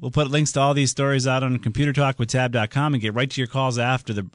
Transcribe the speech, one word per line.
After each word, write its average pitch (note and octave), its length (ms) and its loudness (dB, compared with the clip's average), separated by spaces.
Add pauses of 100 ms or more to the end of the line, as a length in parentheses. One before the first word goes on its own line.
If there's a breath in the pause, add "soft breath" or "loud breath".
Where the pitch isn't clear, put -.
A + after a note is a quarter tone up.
we'll B2 120 -6
put D3 180 2
links D3 220 2
to C#3+ 80 0
all C#3 120 4
these C#3 180 2
stories C#3 360 0
out C3 160 2
on B2+ 160 0
computer C#3+ 340 0
talk C3+ 260 2
with A#2 100 -2
tab B2+ 240 0
dot A2 180 0
com D3 240 0
and B2 80 0
get G#2+ 100 -2
right B2+ 160 0
to C3+ 120 -6
your B2 80 -2
calls C3 300 -2
after A#2+ 340 -2
the, G2+ 220 -4